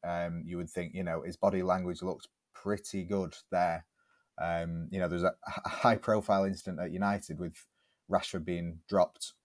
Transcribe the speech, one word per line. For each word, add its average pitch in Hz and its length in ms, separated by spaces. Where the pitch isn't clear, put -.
Um, 87 400
you 87 140
would 85 100
think, 87 260
you 92 80
know, 82 200
his 87 160
body 98 240
language 90 400
looked 90 260
pretty 101 520
good 92 300
there. 87 360
Um, 85 520
you 95 100
know, 90 80
there's 87 140
a 90 100
h-, - 240
high-profile 107 720
incident 95 360
at 90 100
United 98 480
with 85 160
Rashford 90 340
being 85 360
dropped - 420